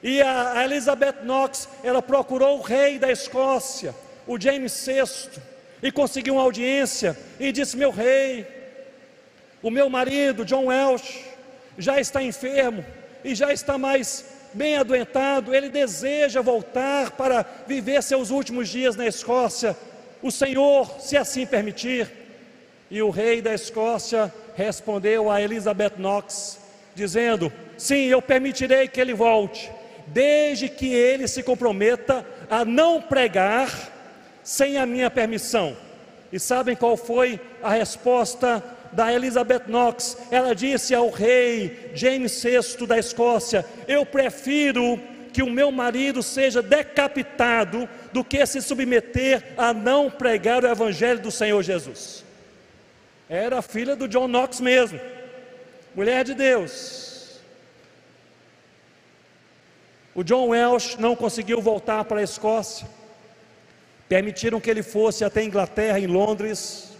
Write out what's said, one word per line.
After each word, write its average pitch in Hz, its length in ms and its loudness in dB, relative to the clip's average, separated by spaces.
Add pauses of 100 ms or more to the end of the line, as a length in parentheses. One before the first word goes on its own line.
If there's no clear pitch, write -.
E 262 180 0
a, 247 380 0
a 254 60 2
Elizabeth 269 580 0
Knox, 269 460 -2 (140)
ela 247 180 2
procurou 262 580 2
o - 20 -12
rei 277 380 2
da 262 100 0
Escócia, 254 840 -2 (320)
o 240 120 -6
James 262 340 0
sexto, - 680 -4 (400)
e 269 100 -2
conseguiu 269 440 0
uma 262 80 4
audiência 247 760 0 (220)
e 277 120 -2
disse: 240 260 -4
"Meu 277 120 2
rei, 247 560 0 (1160)
o 220 80 -2
meu 269 180 2
marido, 254 560 0
John 262 200 0
Welsh, 262 600 0 (520)
já 269 220 0
está 269 220 -2
enfermo 254 640 -2 (380)
e 269 100 -4
já 277 180 0
está 277 260 -2
mais 269 480 -2 (280)
bem 294 240 0
adoentado, 262 760 0
ele 277 140 2
deseja 262 720 0
voltar 254 680 0
para 254 340 0 (200)
viver 262 380 0
seus 262 260 0
últimos 247 400 -2
dias 247 260 0
na 233 120 -2
Escócia, 226 680 0 (460)
o 262 100 -4
senhor, 269 680 2
se - 180 0
assim 254 300 -2
permitir." 226 640 -2 (800)
E 208 120 -4
o 214 80 2
rei 226 320 0
da 220 100 -2
Escócia 220 800 -2 (240)
respondeu 214 760 0
a 202 100 2
Elizabeth 208 560 -2
Knox, 202 640 -6 (340)
dizendo: 202 580 0 (260)
"Sim, 277 280 2
eu 254 160 4
permitirei 262 680 2
que 254 140 -4
ele 254 120 0
volte, 220 580 2 (340)
desde 269 640 2
que 262 240 -4
ele 247 340 4
se - 140 -6
comprometa 240 800 0 (240)
a 220 160 0
não 302 380 4
pregar 233 880 0 (520)
sem 277 340 0
a 262 80 2
minha 247 240 0
permissão." 220 680 -2 (560)
E 185 80 -6
sabem 247 360 0
qual 233 200 2
foi 233 460 0 (220)
a 214 80 0
resposta 233 920 0 (280)
da 226 200 2
Elizabeth 247 560 2
Knox? 233 480 0 (140)
Ela 254 240 4
disse 254 400 0
ao 240 160 4
rei 233 880 0
James 254 380 0
sexto 240 520 0
da 226 140 2
Escócia: 233 640 0 (220)
"Eu 285 180 2
prefiro 262 960 0 (320)
que 254 80 0
o 262 80 0
meu 269 220 2
marido 254 500 -2
seja 254 400 0
decapitado 240 1300 0 (240)
do 254 100 0
que 269 220 2
se 269 160 -6
submeter 254 840 0 (140)
a 233 160 2
não 254 360 2
pregar 240 540 2
o 254 40 4
evangelho 226 520 0
do 202 120 -8
Senhor 208 320 2
Jesus." 165 600 -6 (1040)
Era 226 320 -2
filha 240 360 -4
do 262 120 -6
John 254 200 0
Knox 254 320 0
mesmo, 247 400 4 (960)
mulher 233 280 0
de 254 120 -6
Deus. - 1040 -2 (2750)
O 180 100 -4
John 240 260 2
Welsh 240 500 2
não 226 160 2
conseguiu 226 440 -2
voltar 214 460 0
para 214 140 -2
a 208 40 0
Escócia. 214 640 -4 (1200)
Permitiram 208 540 0
que 220 80 -4
ele 220 140 0
fosse 208 420 0
até 208 160 0
a - 20 0
Inglaterra, 202 560 0
em 196 60 -2
Londres. 208 840 -2 (100)